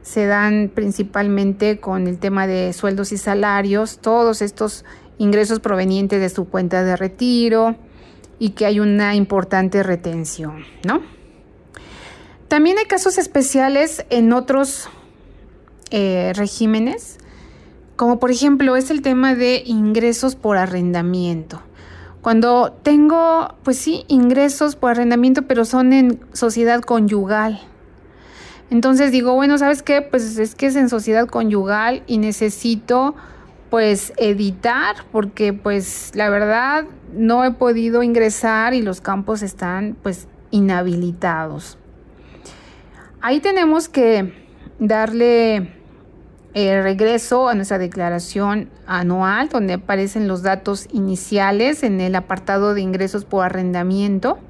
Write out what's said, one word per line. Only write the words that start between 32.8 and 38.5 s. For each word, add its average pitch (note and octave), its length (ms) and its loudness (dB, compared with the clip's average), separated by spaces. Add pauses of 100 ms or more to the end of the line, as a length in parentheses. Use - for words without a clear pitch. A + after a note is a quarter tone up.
pues, G#3+ 480 0
editar, G#3 800 0 (160)
porque, G#3 420 -2
pues, G3+ 640 -6
la G#3 140 0
verdad, A#3 560 0 (280)
no A3+ 320 2
he B3+ 60 2
podido A#3 500 0
ingresar A3+ 720 0